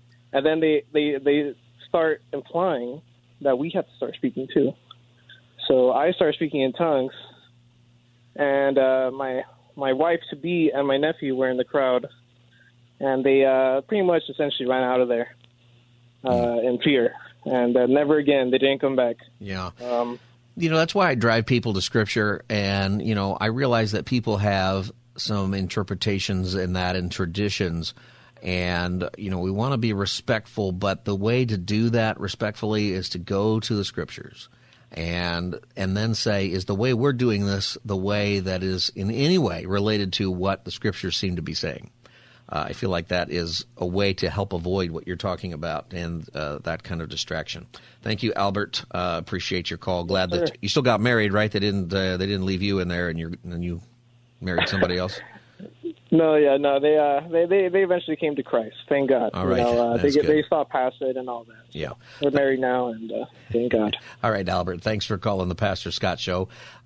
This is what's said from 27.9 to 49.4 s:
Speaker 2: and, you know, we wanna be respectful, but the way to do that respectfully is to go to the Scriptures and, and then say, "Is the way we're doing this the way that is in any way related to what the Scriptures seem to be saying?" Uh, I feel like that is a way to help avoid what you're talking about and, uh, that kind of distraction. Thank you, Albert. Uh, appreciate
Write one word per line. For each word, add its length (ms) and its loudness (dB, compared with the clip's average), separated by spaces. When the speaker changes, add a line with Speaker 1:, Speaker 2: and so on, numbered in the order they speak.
Speaker 2:
and, 760 -2
you 120 -6
know, 100 -2
we 120 -2
wanna 260 -2
be 160 0
respectful, 800 -2
but 340 -2
the 100 -2
way 300 0
to 120 -2
do 340 0
that 280 0
respectfully 720 -2
is 180 -4
to 100 -8
go 400 0
to 160 -4
the 100 -2
Scriptures 600 -12
and, 680 -4
and 180 -2
then 200 0
say, 320 0
"Is 180 -2
the 100 -2
way 180 2
we're 200 2
doing 320 2
this 400 -2
the 120 -2
way 420 0
that 240 -2
is 320 -2
in 160 -2
any 260 2
way 280 0
related 480 0
to 180 0
what 340 -2
the 60 -10
Scriptures 460 -4
seem 180 -2
to 60 -6
be 120 -6
saying?" 380 -8
Uh, 180 -4
I 40 -8
feel 160 -2
like 200 -2
that 200 -2
is 360 -4
a 80 -4
way 280 2
to 160 -2
help 240 -4
avoid 360 -2
what 160 -8
you're 120 -6
talking 360 -6
about 400 -8
and, 400 -8
uh, 300 -6
that 180 -6
kind 200 -8
of 80 -10
distraction. 580 -8
Thank 220 -4
you, 100 0
Albert. 560 -2
Uh, 300 -4
appreciate 500 -6